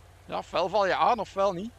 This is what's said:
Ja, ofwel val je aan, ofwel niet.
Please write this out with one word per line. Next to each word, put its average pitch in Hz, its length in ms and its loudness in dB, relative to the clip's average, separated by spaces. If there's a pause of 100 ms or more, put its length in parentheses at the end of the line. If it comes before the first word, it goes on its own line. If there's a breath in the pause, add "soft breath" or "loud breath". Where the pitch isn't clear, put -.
(240)
Ja, 175 140 -8
ofwel 170 300 -2
val 196 180 2
je 170 80 2
aan, 190 240 4
ofwel 196 340 -2
niet. 196 260 -8